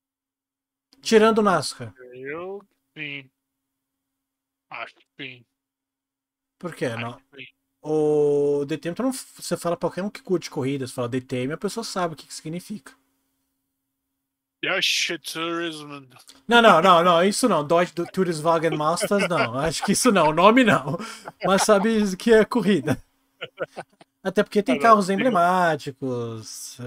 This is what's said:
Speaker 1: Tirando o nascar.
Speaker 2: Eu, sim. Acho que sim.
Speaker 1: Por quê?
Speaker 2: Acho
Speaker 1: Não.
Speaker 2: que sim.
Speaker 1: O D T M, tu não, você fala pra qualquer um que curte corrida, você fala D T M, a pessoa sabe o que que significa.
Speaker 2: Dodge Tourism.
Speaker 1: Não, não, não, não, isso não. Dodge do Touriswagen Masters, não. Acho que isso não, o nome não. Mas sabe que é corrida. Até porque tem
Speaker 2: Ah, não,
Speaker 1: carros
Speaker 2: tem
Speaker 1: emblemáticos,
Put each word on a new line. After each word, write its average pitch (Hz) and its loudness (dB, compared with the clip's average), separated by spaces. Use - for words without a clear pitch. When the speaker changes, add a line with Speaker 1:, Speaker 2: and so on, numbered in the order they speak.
Speaker 1:
Tirando 220 4
o 214 2
nascar. 147 -2
Speaker 2:
Eu, 170 -12
sim. 143 -14
Acho 117 -14
que - -20
sim. 127 -18
Speaker 1:
Por 170 -12
quê? 160 -6
Speaker 2:
Acho 117 -6
Speaker 1:
Não. 117 -10
Speaker 2:
que - -20
sim. 131 -20
Speaker 1:
O 147 0
D 151 -6
T 165 -8
M, 175 -6
tu 220 -6
não, 262 0
você - -10
fala 170 -4
pra 170 -4
qualquer 180 -8
um 208 -6
que - -18
curte 175 -4
corrida, 135 -4
você 123 -12
fala 120 -4
D 127 -4
T 127 -8
M, 135 -6
a 160 -10
pessoa 208 -8
sabe 175 -6
o 147 -20
que - -20
que - -20
significa. - -12
Speaker 2:
Dodge 170 -2
Tourism. 160 -8
Speaker 1:
Não, 233 6
não, 185 8
não, 175 6
não, 175 4
isso 208 0
não. 160 0
Dodge 170 2
do 170 -6
Touriswagen 170 0
Masters, 175 0
não. 143 -2
Acho 147 -4
que - 0
isso 240 2
não, 170 4
o 156 0
nome 214 6
não. 170 0
Mas 190 2
sabe 208 2
que 233 2
é 220 8
corrida. 165 0
Até 190 -2
porque 202 0
tem 262 0
Speaker 2:
Ah, 233 -2
não, - -4
Speaker 1:
carros 214 6
Speaker 2:
tem 196 0
Speaker 1:
emblemáticos, 151 -2